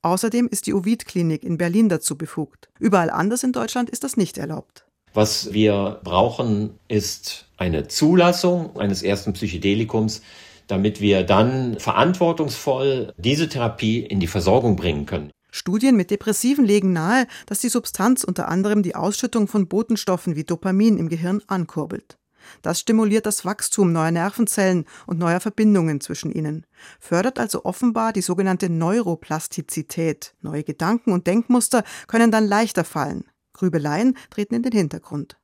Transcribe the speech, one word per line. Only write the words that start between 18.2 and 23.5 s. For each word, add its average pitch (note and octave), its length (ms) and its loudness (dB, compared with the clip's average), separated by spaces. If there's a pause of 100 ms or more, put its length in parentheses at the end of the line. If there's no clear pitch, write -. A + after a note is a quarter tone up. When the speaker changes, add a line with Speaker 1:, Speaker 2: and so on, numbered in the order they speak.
Speaker 1:
unter F3+ 240 -4
anderem G#3 340 0
die F3 140 -2
Ausschüttung G#3 520 -2
von G3 200 0
Botenstoffen F#3 680 -2
wie D#3 100 -6
Dopamin F#3+ 520 2
im E3 120 -2
Gehirn F3 360 -4
ankurbelt. E3 680 -6 (460)
Das - 180 -4
stimuliert A3 460 2
das G#3 200 -4
Wachstum F#3 460 0